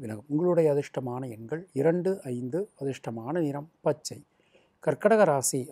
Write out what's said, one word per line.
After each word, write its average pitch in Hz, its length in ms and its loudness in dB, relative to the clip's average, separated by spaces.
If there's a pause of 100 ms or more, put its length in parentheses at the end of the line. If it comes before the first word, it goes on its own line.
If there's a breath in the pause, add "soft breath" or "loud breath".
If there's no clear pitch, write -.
விலகும். 110 300 -10
உங்களுடைய 165 420 4
அதிர்ஷ்டமான 131 480 -4 (140)
எண்கள் 113 260 -8 (180)
இரண்டு, 170 320 2 (200)
ஐந்து. 123 280 -4 (200)
அதிர்ஷ்டமான 123 540 -6 (120)
நிறம் 143 240 -6 (160)
பச்சை. - 320 -2 (680 soft breath)
கர்க்கடக 202 440 4
ராசி 139 300 2 (120)